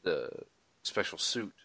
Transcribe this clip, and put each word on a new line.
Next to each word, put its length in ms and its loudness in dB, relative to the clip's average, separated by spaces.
the 260 2
special 340 0
suit 340 0